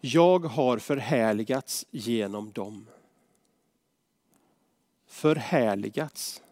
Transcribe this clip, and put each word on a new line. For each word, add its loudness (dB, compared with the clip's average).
"Jag 6
har 2
förhärligats -2
genom -4
dem." -12
Förhärligats, -2